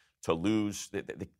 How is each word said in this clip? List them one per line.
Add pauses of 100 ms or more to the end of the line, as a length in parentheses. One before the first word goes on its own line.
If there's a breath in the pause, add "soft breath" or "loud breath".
(220)
to
lose.
Th-,
th-,